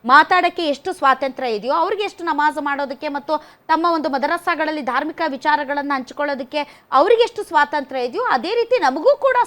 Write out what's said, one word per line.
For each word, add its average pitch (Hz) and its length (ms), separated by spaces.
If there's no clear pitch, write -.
ಮಾತಾಡಕ್ಕೆ 339 600
ಎಷ್ಟು 294 260
ಸ್ವಾತಂತ್ರ್ಯ 262 580
ಇದೆಯೋ, 226 240
ಅವ್ರಿಗೆ 392 280
ಎಷ್ಟು 349 220
ನಮಾಜ್ 302 380
ಮಾಡೋದಕ್ಕೆ 285 460
ಮತ್ತು 285 300
ತಮ್ಮ 320 220
ಒಂದು 311 180
ಮದರಸಾಗಳಲ್ಲಿ 302 760
ಧಾರ್ಮಿಕ 262 460
ವಿಚಾರಗಳನ್ನ 285 680
ಹಂಚ್ಕೊಳ್ಳೋದಕ್ಕೆ 285 880
ಅವ್ರಿಗೆ 440 300
ಎಷ್ಟು 427 220
ಸ್ವಾತಂತ್ರ್ಯ 294 600
ಇದೆಯೋ, 294 200
ಅದೇ 320 300
ರೀತಿ 466 240
ನಮಗೂ 320 380
ಕೂಡ 523 200